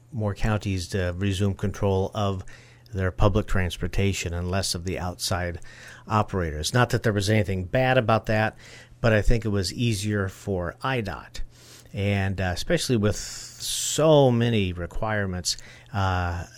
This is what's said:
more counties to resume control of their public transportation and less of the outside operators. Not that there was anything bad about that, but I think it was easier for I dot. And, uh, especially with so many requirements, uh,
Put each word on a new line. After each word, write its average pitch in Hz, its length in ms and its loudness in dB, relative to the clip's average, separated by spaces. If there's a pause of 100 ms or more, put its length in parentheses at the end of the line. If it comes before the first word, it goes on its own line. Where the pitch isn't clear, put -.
(120)
more 107 220 -2
counties 98 540 0
to 90 280 -2
resume 98 380 0
control 98 600 0
of 98 300 -2 (480)
their 92 180 -2
public 101 360 4
transportation 92 840 -2
and 87 180 -4
less 92 240 -2
of 87 100 -8
the 90 140 -4
outside 87 600 -4 (480)
operators. 87 640 0
Not 123 180 4
that 120 120 0
there 113 100 2
was 101 160 0
anything 101 360 2
bad 131 340 2
about 110 280 2
that, 110 300 2 (440)
but 113 120 4
I 107 80 6
think 110 240 4
it 110 60 -2
was 98 240 0
easier 104 540 -2
for 90 540 -4
I 131 200 -2
dot. 82 400 -8 (500)
And, 98 480 0
uh, 90 140 0
especially 156 420 0
with 104 200 2
so - 1120 2
many 117 420 2
requirements, 92 840 -2 (360)
uh, 90 520 0 (140)